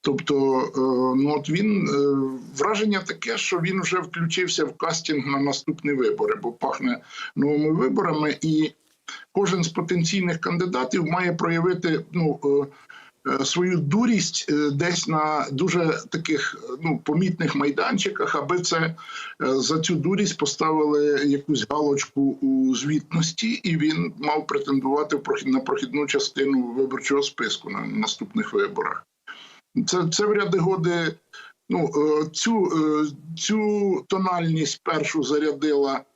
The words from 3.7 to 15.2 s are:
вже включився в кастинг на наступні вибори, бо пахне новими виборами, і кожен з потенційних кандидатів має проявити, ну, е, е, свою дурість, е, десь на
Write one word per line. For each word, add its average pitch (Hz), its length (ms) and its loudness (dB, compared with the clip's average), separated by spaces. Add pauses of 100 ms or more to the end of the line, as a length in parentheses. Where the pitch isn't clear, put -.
вже 180 180 0
включився 165 640 0
в - 120 -10
кастинг 160 500 -2
на 139 120 0
наступні 143 540 -2
вибори, 107 420 0
бо 113 160 -6
пахне 131 500 -2 (340)
новими 151 360 2
виборами, 151 680 0
і 156 300 2 (600)
кожен 185 320 2
з 165 60 0
потенційних 175 680 0
кандидатів 180 680 0
має 175 280 0
проявити, 165 800 0
ну, 160 320 0
е, 139 240 4 (760)
е, 131 40 -2
свою 180 320 2
дурість, 202 720 2
е, 147 220 2
десь 170 360 0
на 156 440 0